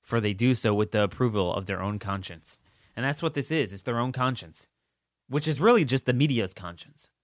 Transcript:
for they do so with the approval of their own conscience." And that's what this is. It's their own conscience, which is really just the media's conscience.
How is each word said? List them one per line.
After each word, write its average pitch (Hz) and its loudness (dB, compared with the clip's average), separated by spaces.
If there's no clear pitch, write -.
for 117 -2
they 104 0
do 120 2
so 113 2
with 104 0
the 104 4
approval 104 0
of 95 -4
their 92 -4
own 101 -4
conscience." 95 -8
And 117 -6
that's 143 -2
what 160 -2
this 139 -2
is. 135 0
It's 98 -8
their 117 -2
own 127 0
conscience, 127 -4
which 151 -2
is 139 0
really 214 6
just 127 0
the 127 2
media's 123 2
conscience. - -14